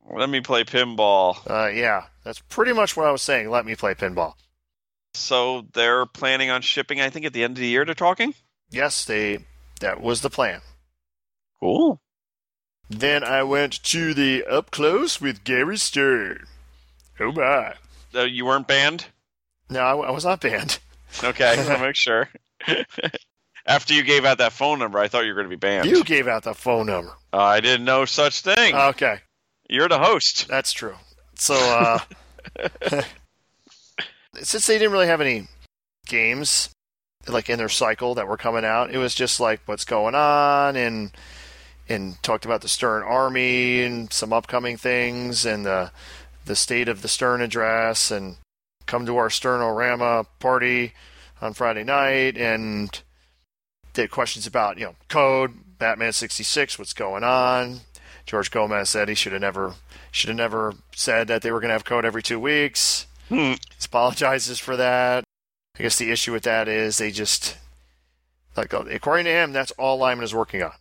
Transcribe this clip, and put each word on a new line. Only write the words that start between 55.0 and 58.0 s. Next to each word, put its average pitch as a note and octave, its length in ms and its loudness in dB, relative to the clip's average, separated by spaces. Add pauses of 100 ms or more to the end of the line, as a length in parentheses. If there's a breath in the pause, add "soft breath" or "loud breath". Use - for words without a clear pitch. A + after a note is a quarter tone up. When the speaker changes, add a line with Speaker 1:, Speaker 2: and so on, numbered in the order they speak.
Speaker 2:
code, C3 440 2 (240)
Batman A2+ 340 0
sixty-six, - 680 -2
what's G2+ 160 -12
going G2 300 -4
on. B2+ 560 2 (460 loud breath)